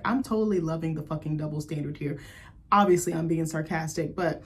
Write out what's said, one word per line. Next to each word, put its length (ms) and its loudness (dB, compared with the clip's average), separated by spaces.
I'm 180 2
totally 380 2
loving 340 -2
the 80 -6
fucking 340 -4
double 240 -4
standard 360 -6
here. 220 -4
Obviously, 420 6
I'm 140 0
being 180 0
sarcastic, 680 -4
but 320 -2